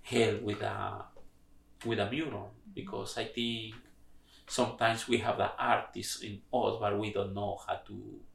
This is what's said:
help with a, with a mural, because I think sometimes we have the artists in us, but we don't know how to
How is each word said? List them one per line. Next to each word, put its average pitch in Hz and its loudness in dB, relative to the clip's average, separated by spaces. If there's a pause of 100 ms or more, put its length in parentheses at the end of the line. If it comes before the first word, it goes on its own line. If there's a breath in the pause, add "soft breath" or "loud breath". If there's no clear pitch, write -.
help 110 4
with 104 -2
a, - -2 (800)
with 117 2
a 101 2
mural, 127 -4 (240)
because - -6
I 117 0
think 117 -2 (720 soft breath)
sometimes 117 2
we 117 6
have - 2
the 101 4
artists 117 0
in 104 -8 (120)
us, 110 4
but 101 2
we 107 0
don't 98 0
know 98 -2
how - -2 (100)
to 98 -12 (140)